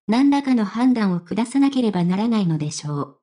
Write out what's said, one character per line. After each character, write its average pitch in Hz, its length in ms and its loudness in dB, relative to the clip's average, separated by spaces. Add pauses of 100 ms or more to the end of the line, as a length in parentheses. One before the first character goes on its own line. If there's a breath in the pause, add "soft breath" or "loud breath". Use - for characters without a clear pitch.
何 254 220 4
ら 277 120 2
か 269 120 0
の 220 100 2
判 233 300 0
断 208 180 0
を 175 80 -2
下 190 240 -4
さ 269 160 -2
な 277 100 4
け 254 120 -2
れ 226 80 0
ば 180 120 -2
な 175 140 0
ら 214 120 -2
な 226 100 0
い 196 80 0
の 160 100 0
で 147 140 -4
し - 180 -10
ょ 147 120 -4
う。 - 220 -10